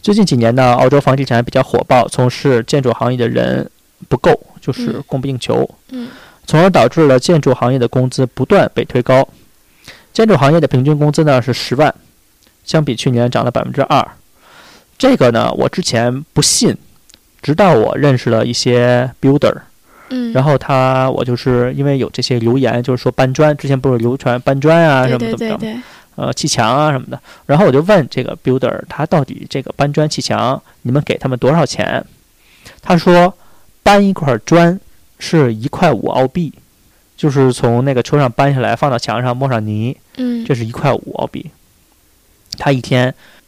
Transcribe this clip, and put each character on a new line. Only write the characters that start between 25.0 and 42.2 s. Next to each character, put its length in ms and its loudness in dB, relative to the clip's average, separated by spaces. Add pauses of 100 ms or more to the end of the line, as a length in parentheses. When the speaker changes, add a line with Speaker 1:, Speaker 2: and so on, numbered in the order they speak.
Speaker 1:
什 60 0
么 40 -2
的， 160 -4
Speaker 2:
对， 20 -8
对， 120 -6
对， 80 -6
对。 240 -10 (360)
Speaker 1:
呃， 160 -6
砌 140 -6
墙 220 0 (100)
啊 140 2
什 80 -4
么 100 -16
的。 80 -12 (260)
然 140 2
后 80 4
我 60 2
就 80 4
问 280 2
这 140 -6
个 220 -8
builder， 440 -2
他 160 -8
到 200 0
底 260 -12
这 100 -6
个 140 -12
搬 180 -2
砖 160 0
砌 140 -6
墙， 400 -4 (200)
你 100 -4
们 100 0
给 160 -4
他 100 -6
们 80 -4
多 160 0
少 140 2
钱？ 380 -6 (760)
他 160 0
说 380 4 (480)
搬 240 4
一 60 2
块 340 0
砖 320 4 (400)
是 340 0
一 140 -8
块 260 0
五 180 -4
澳 180 0
币， 240 -4 (640)
就 120 -2
是 240 4
从 320 0
那 80 0
个 80 0
车 160 -2
上 140 2
搬 240 0
下 60 -2
来， 160 -2
放 120 -2
到 80 0
墙 240 -4
上， 160 -2
抹 120 -2
上 180 -2
泥， 300 -4 (220)
Speaker 2:
嗯。 260 -4
Speaker 1:
这 100 0
是 100 -4
一 60 -8
块 240 -2
五 220 -10
澳 100 -6
币。 240 -12 (1080)